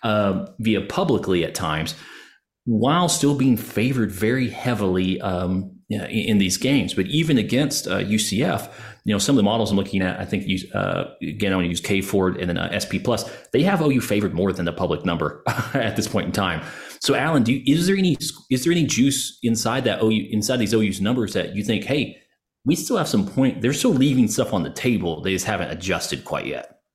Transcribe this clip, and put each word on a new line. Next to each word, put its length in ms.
uh, 460
via 240
publicly 640
at 80
times, 400
while 420
still 280
being 200
favored 560
very 380
heavily, 720
um, 500
in, 120
in 380
these 180
games. 380
But 100
even 320
against, 500
uh, 100
U 200
C 260
F, 600
you 100
know, 60
some 160
of 20
the 60
models 260
I'm 80
looking 240
at, 180
I 60
think 220
you, 120
uh, 480
again, 320
I 20
wanna 120
use 140
K 200
Ford 360
and 120
then, 80
uh, 140
S 140
P 120
Plus. 320
They 80
have 220
O 60
U 120
favored 320
more 180
than 140
the 80
public 320
number 380
<laughs> 320
at 200
this 120
point 180
in 60
time. 320
So, 120
Alan, 260
do 100
you, 140
is 220
there 80
any, 200
is 120
there 80
any 140
juice 560
inside 440
that 180
O 60
U, 200
inside 280
these 180
O 60
U's 200
numbers 320
that 220
you 80
think, 200
"Hey, 320
we 120
still 200
have 120
some 180
point. 380
They're 100
still 160
leaving 380
stuff 260
on 80
the 80
table. 540
They 80
just 160
haven't 240
adjusted 540
quite 200
yet." 320